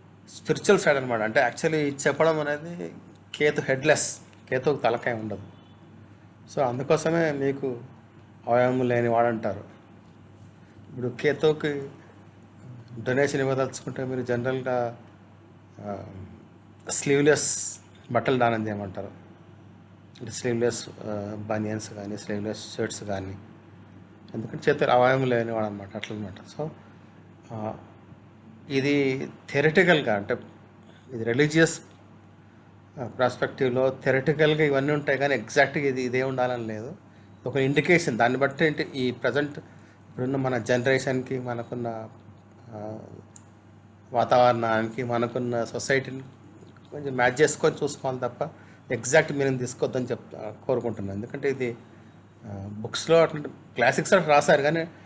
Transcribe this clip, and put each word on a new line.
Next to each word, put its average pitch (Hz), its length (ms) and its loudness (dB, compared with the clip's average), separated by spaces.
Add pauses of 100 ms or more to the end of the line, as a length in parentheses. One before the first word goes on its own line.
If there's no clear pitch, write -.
(300)
స్పిరిచువల్ - 520 2
సైడ్ 147 160 4
అనమాట. 123 240 -2
అంటే 120 280 2
actually 151 580 -2
చెప్పడం 156 320 2
అనేది 165 540 -6 (420)
కేతు 147 260 2
హెడ్‌లెస్, 135 580 2 (300)
కేతుకు 131 280 0
తలకాయ 120 360 0
ఉండదు. 107 300 -8 (1120)
So 147 60 2
అందుకోసమే 151 680 2
మీకు 135 480 -2 (680)
అవయవం 123 400 4
లేని 120 200 2
వాడు 117 200 4
అంటారు. 113 360 -4 (1300)
ఇప్పుడు 123 200 -6 (120)
కేతువుకి 147 680 0 (1120)
డొనేషన్ 143 380 2
ఇవ్వదలుచుకుంటే 131 640 -2
మీరు 127 160 -4
జనరల్గా, 123 760 -2 (840)
ఆ, 101 260 -10 (840)
స్లీవ్‌లెస్ - 920 2 (320)
బట్టలు 123 260 2
దానం 117 300 2
చేయమంటారు. 101 440 -8 (1080)
అంటే 117 120 -12
స్లీవ్‌లెస్, 117 580 -2
ఆ, 104 460 -8
బనియన్స్ 107 580 -4
కానీ, 104 240 -10
స్లీవ్‌లెస్ 104 580 -8
షర్ట్స్ 110 280 -6
కానీ, 98 340 -8 (1000)
ఎందుకంటే - 360 -2
చేతులు 143 200 2
అవయవం 127 320 4
లేనివాడు 117 420 0
అనమాట, 101 300 -8
అట్లా 107 220 -10
అనమాట. - 440 -12
So, 156 80 -6 (840)
ఆ, 110 220 -8 (960)
ఇది 139 580 0 (240)
థియరిటికల్‌గా, 151 640 4
అంటే 101 200 -2 (760)
ఇది 113 100 -6
రిలీజియస్, 147 580 4 (1200)
ఆ, 117 100 -8 (100)
పర్స్పెక్టివ్‌లో 127 720 0
థియరిటికల్‌గా 143 720 2
ఇవన్నీ 143 300 2
ఉంటాయి, 147 240 0
కానీ 139 180 2
ఎగ్జాక్ట్‌గా 135 500 2
ఇది 131 160 0
ఇదే 127 220 0
ఉండాలని 127 440 -2
లేదు. 110 280 -8 (500)
ఒక 117 100 -4
ఇండికేషన్, 143 640 2
దాన్ని 123 220 2
బట్టి 139 260 2
ఏంటి 156 300 -2
ఈ 127 160 0
ప్రజెంట్ 135 480 -2 (400)
ఇప్పుడున్న 127 360 -4
మన 131 220 0
జనరేషన్‌కి, 127 840 0
మనకున్న, 120 680 -8 (600)
ఆ, 110 300 -12 (1120)
వాతావరణానికి, 117 920 4
మనకున్న 120 600 -2
సొసైటీని 131 600 -2 (680)
కొంచెం 143 240 -8
మ్యాచ్ 123 260 2
చేసుకొని 151 420 4
చూసుకోవాలి 131 360 -4
తప్ప 123 220 -6 (520)
ఎగ్జాక్ట్ 139 380 4
మీనింగ్ 135 280 0
తీసుకోవద్దని 123 460 -2
చెప్-, - 300 -8
ఆ, 107 180 -12 (140)
కోరుకుంటున్నాను. 107 500 -2
ఎందుకంటే 135 320 -4
ఇది, 123 280 -2 (680)
ఆ, 101 260 -10
బుక్స్‌లో 117 500 2
అట్లాంటి 147 280 0
క్లాసిక్స్ - 640 0
అట్లా 156 220 6
రాశారు, 143 260 6
కానీ 165 260 0 (180)